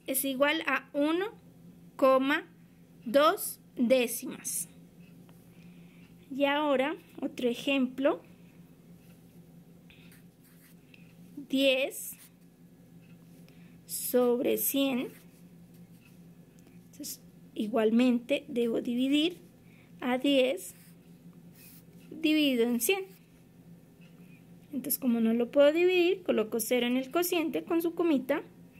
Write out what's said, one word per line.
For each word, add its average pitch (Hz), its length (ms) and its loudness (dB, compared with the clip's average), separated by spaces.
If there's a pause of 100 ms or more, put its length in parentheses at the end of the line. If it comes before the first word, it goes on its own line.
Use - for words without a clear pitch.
es - 200 -4
igual 285 400 0
a 269 260 -4
uno 320 340 0 (720)
coma 269 500 2 (600)
dos 302 520 2 (160)
décimas. 247 960 -2 (1600)
Y 277 140 0
ahora 285 500 2 (280)
otro 247 260 -4
ejemplo. 269 720 0 (3250)
Diez 269 680 -2 (1700)
sobre 240 720 0
cien. 269 500 -2 (1800)
Entonces, - 320 -14 (320)
igualmente 233 960 2
debo 233 340 -2
dividir 269 560 0 (640)
a 254 180 -2
diez 269 560 0 (1400)
dividido 302 540 2
en 240 160 0
cien. 381 360 -2 (1600)
Entonces, 277 260 -4
como 233 220 0
no 226 120 2
lo 233 180 0
puedo 285 220 6
dividir, 359 500 2
coloco 226 380 0
cero 240 260 0
en 247 120 0
el 262 120 -6
cociente 330 540 -2
con 339 160 0
su 339 140 -2
comita 294 480 0 (380)